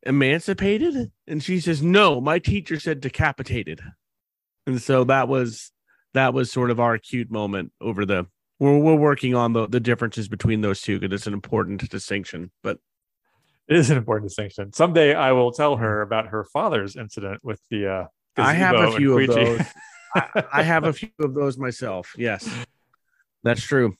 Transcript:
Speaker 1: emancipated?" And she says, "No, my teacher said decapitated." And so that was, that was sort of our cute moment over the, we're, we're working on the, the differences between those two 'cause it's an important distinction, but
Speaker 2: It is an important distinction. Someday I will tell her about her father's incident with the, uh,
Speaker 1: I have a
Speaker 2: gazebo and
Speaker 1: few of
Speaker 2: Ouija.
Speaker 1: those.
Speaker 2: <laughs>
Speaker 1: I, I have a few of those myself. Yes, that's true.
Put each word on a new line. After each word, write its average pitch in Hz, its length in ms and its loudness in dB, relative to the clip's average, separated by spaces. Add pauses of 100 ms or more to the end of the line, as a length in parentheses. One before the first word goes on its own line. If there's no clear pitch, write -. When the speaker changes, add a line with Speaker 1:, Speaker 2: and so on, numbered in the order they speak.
Speaker 1:
emancipated?" 196 1040 0 (160)
And 156 160 -6
she 180 180 -2
says, 151 220 -2
"No, 175 360 4
my 151 200 0
teacher 175 420 -2
said 156 200 -4
decapitated." 127 800 -4 (840)
And 127 140 -2
so 131 240 4
that 131 240 2
was, 127 420 -4 (440)
that 131 180 2
was 131 180 -2
sort 123 200 0
of 117 100 0
our 117 160 2
cute 120 340 -8
moment 101 500 -4
over 101 260 -4
the, 92 200 -2 (320)
we're, 143 200 4
we're 160 160 6
working 143 400 2
on 120 180 2
the, 113 140 0
the 120 140 0
differences 113 480 -2
between 110 340 -2
those 101 180 -2
two 98 180 -4
'cause 92 140 -4
it's 101 140 -6
an 104 80 -6
important 98 560 -4
distinction, 92 600 -10 (120)
but 98 160 -6 (920)
Speaker 2:
It 151 80 4
is 147 140 4
an 143 80 4
important 107 320 -2
distinction. 101 420 -10
Someday 160 420 4
I 135 180 2
will 123 200 4
tell 147 240 0
her 110 240 0
about 110 280 -2
her 107 160 -6
father's 135 520 -4
incident 104 460 -10
with 113 180 -10 (100)
the, 104 160 -4
uh, 95 180 -4 (340)
Speaker 1:
I 139 160 2
have 180 220 2
a - 100 4
Speaker 2:
gazebo - 60 4
and - 40 -2
Speaker 1:
few 139 160 2
of 123 40 6
Speaker 2:
Ouija. 127 180 4
Speaker 1:
those. 117 320 2 (240)
Speaker 2:
<laughs> - 240 -20
Speaker 1:
I, - 300 0 (100)
I 143 80 4
have 160 220 2
a 160 100 2
few - 160 -14 (100)
of 139 140 -2
those 139 240 -2
myself. 117 580 -8
Yes, 113 320 -4 (960)
that's 117 180 0
true. 123 380 2